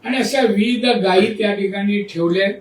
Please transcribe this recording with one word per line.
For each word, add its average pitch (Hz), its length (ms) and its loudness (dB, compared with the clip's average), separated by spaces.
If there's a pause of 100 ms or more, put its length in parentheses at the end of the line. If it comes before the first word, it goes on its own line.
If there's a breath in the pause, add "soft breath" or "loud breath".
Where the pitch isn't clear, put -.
आणि 254 100 -2
अशा 262 240 0
विविध 220 600 2
गायी 202 340 2
त्या 208 160 0
ठिकाणी 202 500 -2
ठेवल्या 170 400 0
आहेत. 202 180 -2